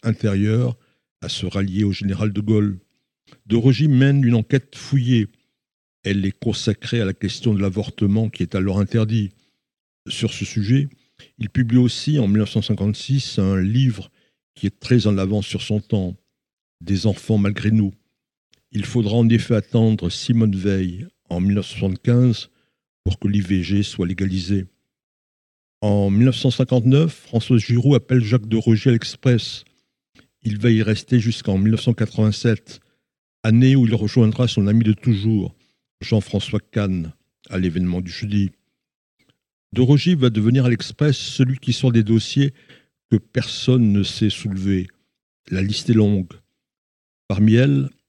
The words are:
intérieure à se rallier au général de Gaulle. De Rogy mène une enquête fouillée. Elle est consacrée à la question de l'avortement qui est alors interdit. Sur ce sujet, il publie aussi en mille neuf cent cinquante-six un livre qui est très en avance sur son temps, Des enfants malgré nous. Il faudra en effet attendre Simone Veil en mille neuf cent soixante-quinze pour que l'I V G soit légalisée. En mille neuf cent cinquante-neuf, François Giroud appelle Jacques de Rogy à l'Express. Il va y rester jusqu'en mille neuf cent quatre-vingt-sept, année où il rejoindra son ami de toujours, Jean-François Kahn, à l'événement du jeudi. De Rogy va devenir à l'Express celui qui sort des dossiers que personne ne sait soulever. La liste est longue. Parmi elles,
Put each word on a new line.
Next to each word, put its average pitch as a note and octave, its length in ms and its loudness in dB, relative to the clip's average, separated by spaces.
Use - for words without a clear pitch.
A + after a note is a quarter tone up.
intérieure A2 720 0
à F2+ 80 -12
se - 180 -8
rallier F#2+ 360 -2
au G2+ 80 2
général G2 420 -4
de G2+ 80 -6
Gaulle. G#2 380 0
De G#2 100 0
Rogy B2+ 320 4
mène C#3 360 4
une A#2+ 100 2
enquête A#2 420 -2
fouillée. B2 500 0
Elle G2 200 -2
est G2 140 -4
consacrée - 600 -4
à A2 40 -2
la F#2+ 100 -4
question G#2 400 -4
de G2 60 0
l'avortement G2+ 680 -2
qui - 160 -6
est E2+ 100 -6
alors F#2+ 240 -2
interdit. G#2+ 520 -2
Sur - 240 -6
ce - 120 -10
sujet, B2 440 -2
il G#2+ 120 -8
publie A#2+ 280 2
aussi C3 420 0
en G#2+ 80 0
mille G#2 100 2
neuf G#2+ 120 -2
cent G#2+ 120 -2
cinquante-six G#2+ 800 -4
un F#2+ 200 0
livre G#2+ 520 -2
qui - 120 -6
est - 120 -6
très A#2 300 2
en G2+ 100 2
avance G2 280 -2
sur - 160 -8
son G#2+ 180 -4
temps, F#2+ 360 -4
Des F#2+ 260 -2
enfants G#2+ 320 -2
malgré G2+ 340 -2
nous. G#2 200 2
Il G2 140 -6
faudra A2 320 -2
en A#2 120 4
effet A2+ 260 2
attendre A2 540 0
Simone A2 480 0
Veil F#2+ 500 -4
en F2 120 -4
mille G2 140 0
neuf G2+ 120 -4
cent - 120 -14
soixante-quinze A#2+ 720 0
pour F#2+ 140 -4
que - 100 -4
l'I G2+ 120 0
V F#2 220 -2
G G2 200 -2
soit - 240 -6
légalisée. F#2 600 -4
En G2+ 300 0
mille G#2+ 160 4
neuf C3 100 2
cent C3 140 0
cinquante-neuf, C3 640 2
François - 460 0
Giroud A#2+ 360 2
appelle B2+ 280 2
Jacques G#2+ 260 -2
de A2+ 80 0
Rogy A2 320 2
à B2+ 40 6
l'Express. - 720 -2
Il G#2+ 160 -4
va A#2 120 2
y A2 120 4
rester A2 380 0
jusqu'en G#2+ 380 -2
mille G#2 140 2
neuf A2 100 -2
cent A#2+ 120 0
quatre-vingt-sept, - 840 -2
année B2+ 340 4
où B2 100 4
il A2 80 0
rejoindra A2 540 2
son G2+ 180 0
ami A2+ 180 2
de G#2+ 80 4
toujours, G#2 600 -2
Jean-François G#2 600 -4
Kahn, F#2 520 -6
à F#2+ 80 -6
l'événement F2+ 420 -2
du F2+ 100 -10
jeudi. G2+ 400 -4
De - 80 0
Rogy C#3+ 340 4
va B2+ 160 2
devenir A2+ 340 2
à B2 60 2
l'Express C#3 460 -2
celui C3 420 -2
qui - 140 -2
sort B2+ 200 0
des A2+ 120 4
dossiers A2+ 480 0
que A2+ 60 4
personne B2 760 0
ne G2+ 100 2
sait G#2 280 -2
soulever. F#2+ 560 -4
La F#2 120 -4
liste G#2 280 -4
est A#2 40 4
longue. G2+ 380 2
Parmi G#2+ 280 4
elles, C3+ 340 2